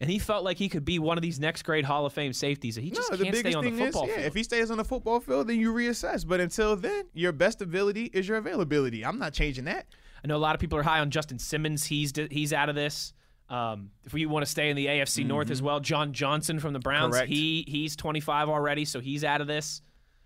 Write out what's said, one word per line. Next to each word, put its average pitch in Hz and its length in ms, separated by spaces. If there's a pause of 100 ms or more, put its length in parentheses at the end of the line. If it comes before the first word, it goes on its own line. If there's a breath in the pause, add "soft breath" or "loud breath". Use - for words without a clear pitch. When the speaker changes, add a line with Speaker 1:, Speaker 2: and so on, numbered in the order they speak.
Speaker 1:
and 139 100
he 208 80
felt 202 260
like 180 140
he 196 100
could 151 160
be 170 140
one 160 180
of 165 60
these 165 180
next 160 220
great 156 240
Hall 147 180
of 139 80
Fame 143 220
safeties. 139 420
He 135 140
just 466 200
Speaker 2:
No, 185 60
the 190 80
Speaker 1:
can't 190 120
stay 233 80
Speaker 2:
biggest 175 120
Speaker 1:
on 151 80
the 240 60
Speaker 2:
thing 226 100
is, 254 60
Speaker 1:
football 165 220
Speaker 2:
yeah, - 80
Speaker 1:
field. 147 100
Speaker 2:
if 147 80
he 220 80
stays 226 300
on 226 40
the 220 80
football 240 360
field, 254 280
then 233 100
you 226 140
reassess. 240 540
But 180 140
until 214 360
then, 392 280 (100)
your 170 180
best 185 300
ability 196 500
is 185 160
your 220 100
availability. 147 680
I'm 190 140
not 160 120
changing 135 340
that. 208 200 (360 loud breath)
Speaker 1:
I - 40
know 151 100
a - 20
lot 156 180
of - 40
people 160 180
are 147 40
high 160 160
on 147 120
Justin 147 280
Simmons. 151 460
He's 147 280
d-, 151 180
he's 147 220
out 147 160
of 147 60
this. 147 400 (360)
Um, 110 420 (120)
if 117 80
we 156 140
wanna 151 200
stay 151 220
in 143 80
the 143 120
A 143 120
F 135 80
C - 160
North 139 260
as 127 80
Speaker 2:
Mm-hmm. 139 80
Speaker 1:
well, 143 140
John 147 320
Johnson 151 460
from 147 160
the 131 60
Browns, 139 340
Speaker 2:
Correct. 127 160
Speaker 1:
he, 160 380
he's 151 280
twenty-five 151 520
already, 147 360
so 147 160
he's 139 240
out 147 160
of 143 60
this. 151 340 (460)